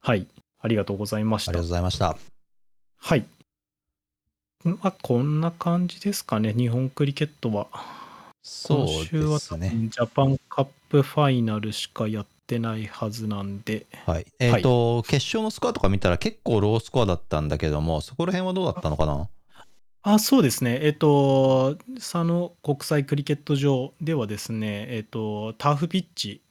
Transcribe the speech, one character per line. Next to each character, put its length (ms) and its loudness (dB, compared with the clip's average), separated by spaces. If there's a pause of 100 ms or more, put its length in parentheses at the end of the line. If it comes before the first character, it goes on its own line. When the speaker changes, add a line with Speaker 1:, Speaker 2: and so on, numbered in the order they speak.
Speaker 1:
は 120 2
い。 120 -4 (340)
あ 80 -6
り 80 2
が 80 0
と 100 -6
う 20 -8
ご 100 -6
ざ 140 -4
い 40 -2
ま 140 0
し 60 -6
た。 60 -6
Speaker 2:
あ 20 -4
り 60 -2
が 40 -2
と 40 -4
う 20 -6
ご 60 -2
ざ 40 0
い 40 0
ま 80 0
し 80 -6
た。 200 -2 (840)
Speaker 1:
は 140 0
い。 80 0 (1400)
ま 180 -2
あ、 100 -2
こ 300 -2
ん 180 0
な 120 -2
感 360 0
じ 140 -12
で 100 -2
す 100 -6
か 160 -2
ね、 140 0
日 160 0
本 220 -2
ク 160 -2
リ 80 -2
ケ 100 -2
ッ 60 -10 (100)
ト 100 -2
は。 180 -4 (760)
Speaker 2:
そ 400 -2
う 40 0
で 20 0 (100)
す 180 -4
ね。 40 0
Speaker 1:
今 20 -
週 40 0
は 140 0
多 160 -12
分 340 -2
ジ 100 -8
ャ 60 0
パ 180 0
ン 140 0 (120)
カ 120 -2
ッ 40 0 (240)
プ 120 4
フ 180 -2
ァ 100 4
イ 100 2
ナ 180 -2
ル 140 -6
し 160 -10
か 200 -6
や 140 -6
っ 40 -12 (200)
て 120 -4
な 180 -4
い 100 -8
は 220 -8
ず 180 -8
な 140 -4
ん 220 -10
で。 240 -8 (180)
Speaker 2:
は 140 0
い。 80 -10 (120)
え 140 4
ー 80 4
と、 360 2
Speaker 1:
は 40 -2
い。 40 -4
Speaker 2:
決 200 0
勝 180 -4
の 80 -4
ス 100 -12
コ 80 0
ア 40 -2
と 80 -6
か 80 8
見 100 12
た 120 6
ら 80 4
結 240 -2
構 180 4
ロ 160 4
ー 40 4
ス 100 -12
コ 100 4
ア 60 6
だ 80 4
っ 120 -4
た 140 0
ん 80 -2
だ 80 0
け 140 0
ど 100 0
も、 220 0
そ 140 -14
こ 100 0
ら 60 -2
辺 140 -2
は 60 -2
ど 160 0
う 40 -2
だ 60 -6
っ 40 -12
た 80 0
の 80 -4
か 80 4
な？ 240 -2 (720)
Speaker 1:
あ、 160 6
そ 200 4
う 40 6
で 80 6
す 140 -4
ね。 180 0
え 80 2
っ 40 0
と、 800 4 (200)
佐 200 -10
野 360 -2 (100)
国 200 -4
際 220 0
ク 120 -2
リ 80 -4
ケ 100 -2
ッ 20 -10
ト 200 -4
場 440 0
で 140 -2
は 120 -2
で 120 -8
す 140 -10
ね、 380 -6
え 100 -6
っ 80 -12
と、 500 -6
タ 140 2
ー 40 0
フ 120 -4
ピ 100 -2
ッ 160 -6
チ 360 -10